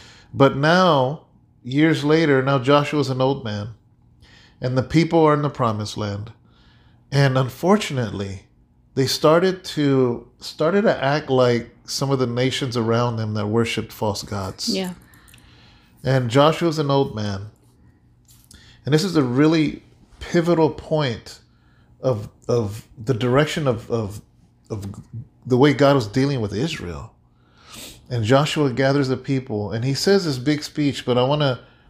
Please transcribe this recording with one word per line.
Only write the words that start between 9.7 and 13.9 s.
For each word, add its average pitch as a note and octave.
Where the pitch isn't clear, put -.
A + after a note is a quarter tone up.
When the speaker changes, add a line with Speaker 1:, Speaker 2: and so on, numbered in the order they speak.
Speaker 1:
started F3
to E3+
act C#3+
like B2
some -
of C3+
the B2+
nations B2
around A#2
them A2
that G#2
worshiped A2+